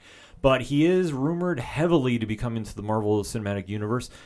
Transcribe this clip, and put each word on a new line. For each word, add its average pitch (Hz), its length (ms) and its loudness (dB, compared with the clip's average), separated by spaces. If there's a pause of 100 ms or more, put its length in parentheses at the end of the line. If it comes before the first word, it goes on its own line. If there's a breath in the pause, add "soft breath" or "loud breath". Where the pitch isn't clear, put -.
(420 loud breath)
But 131 200 4
he 143 240 2
is 180 260 2
rumored 165 480 -2
heavily 135 580 2
to 110 80 -4
be 107 80 -2
coming 113 300 -4
to 101 100 -12
the 104 80 -10
Marvel 107 400 2
Cinematic 101 460 -4
Universe. 107 420 -4 (160 loud breath)